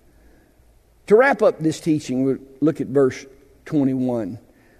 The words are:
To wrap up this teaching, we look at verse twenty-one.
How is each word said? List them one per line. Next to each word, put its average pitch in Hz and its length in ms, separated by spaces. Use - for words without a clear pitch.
To 202 80
wrap 269 260
up 190 180
this 156 200
teaching, 147 440
we 135 120
look 151 220
at 113 60
verse 131 380
twenty-one. 127 760